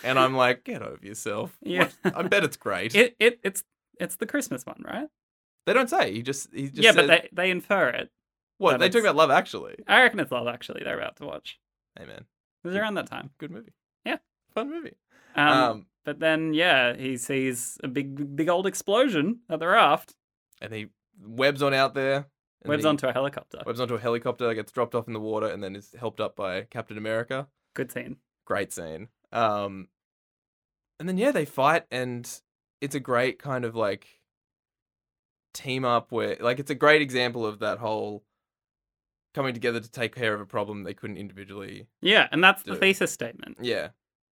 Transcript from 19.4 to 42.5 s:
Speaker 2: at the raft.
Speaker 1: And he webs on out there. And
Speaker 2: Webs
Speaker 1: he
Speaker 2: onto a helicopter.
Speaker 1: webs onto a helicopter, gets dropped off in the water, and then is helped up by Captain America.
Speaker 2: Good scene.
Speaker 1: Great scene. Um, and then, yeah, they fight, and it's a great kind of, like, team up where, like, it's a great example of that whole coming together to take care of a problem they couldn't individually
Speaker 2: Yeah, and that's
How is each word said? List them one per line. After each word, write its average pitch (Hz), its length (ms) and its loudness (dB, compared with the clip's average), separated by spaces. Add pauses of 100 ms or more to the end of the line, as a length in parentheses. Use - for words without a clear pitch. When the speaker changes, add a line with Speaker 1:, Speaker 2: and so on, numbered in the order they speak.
Speaker 2:
at 160 100 -2
the 160 80 -2
raft. 180 480 4 (440)
Speaker 1:
And 104 140 -12
he 107 140 -8 (360)
webs 131 380 0
on 139 140 2
out 135 180 2
there. 139 340 0 (340)
And - 80 -8
Speaker 2:
Webs 147 140 0
Speaker 1:
he 156 60 6
Speaker 2:
onto 143 180 2
a 120 60 0
helicopter. - 520 -4
Speaker 1:
webs 117 140 -6
onto 123 160 -2
a 107 40 -4
helicopter, 120 540 -2
gets 110 180 -6
dropped 120 240 -2
off 117 120 -2
in 120 60 -8
the 110 60 -6
water, 107 280 -2
and 98 160 -6
then 95 120 -8
is 101 220 -16
helped 113 220 -8
up 107 160 -4
by 98 280 -4
Captain 107 340 -12
America. 113 500 -4 (260)
Speaker 2:
Good - 180 -6
scene. 123 260 -12 (280)
Speaker 1:
Great 98 280 -4
scene. 85 340 -10 (240)
Um, 104 560 -2 (1120)
and 160 80 -8
then, 185 100 -2
yeah, 254 140 2
they 175 140 0
fight, 147 440 2
and 123 400 -6 (520)
it's 143 140 -6
a 139 40 -2
great 127 400 0
kind 131 240 -4
of, 113 120 -6
like, 104 320 -2 (1500)
team 131 320 -6
up 120 260 0
where, 107 280 -2
like, 123 200 0
it's 139 120 -8
a 143 40 -2
great 151 260 6
example 123 440 -2
of 107 140 -6
that 107 200 -2
whole 107 440 -6 (1120)
coming 135 200 -2
together 117 260 -2
to 107 120 -14
take 117 240 -4
care 113 180 -2
of 104 80 -6
a 101 40 -12
problem 104 380 -6
they 92 100 -10
couldn't 104 240 -12
individually 98 720 -14 (140)
Speaker 2:
Yeah, 185 300 4
and 160 120 2
that's 190 200 6